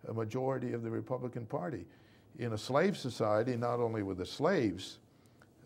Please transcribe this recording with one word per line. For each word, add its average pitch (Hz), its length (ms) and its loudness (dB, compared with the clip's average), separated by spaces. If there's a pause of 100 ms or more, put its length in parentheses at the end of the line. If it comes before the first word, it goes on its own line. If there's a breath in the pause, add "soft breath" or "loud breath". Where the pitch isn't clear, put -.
a 113 40 -4
majority 123 600 -2
of 117 100 -4
the 113 80 -4
Republican 120 560 -4
Party. 143 400 -4 (520 loud breath)
In 117 140 -2
a 107 60 -2
slave 160 400 4
society, 117 580 2
not 120 220 0
only 113 240 0
were 95 140 -2
the 90 100 -4
slaves, 127 720 0 (680 loud breath)